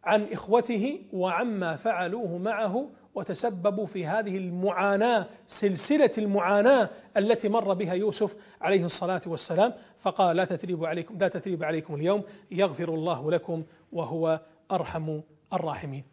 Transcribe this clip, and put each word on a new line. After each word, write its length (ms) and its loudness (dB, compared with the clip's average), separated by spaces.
عن 280 2
إخوته 680 0
وعما 600 -2
فعلوه 640 -2
معه 520 -2
وتسببوا 720 -2
في 200 -6
هذه 320 -2
المعاناة، 880 2
سلسلة 720 2
المعاناة 720 4
التي 320 2
مر 240 2
بها 200 -2
يوسف 420 -2
عليه 240 4
الصلاة 400 -2
والسلام، 480 2
فقال: 360 4
"لا 100 4
تثريب 400 -4
عليكم، 320 -6
لا 100 4
تثريب 360 -4
عليكم 320 -4
اليوم، 280 2
يغفر 420 0
الله 380 -2
لكم 320 -2
وهو 500 -2
أرحم 500 -4
الراحمين". 600 -6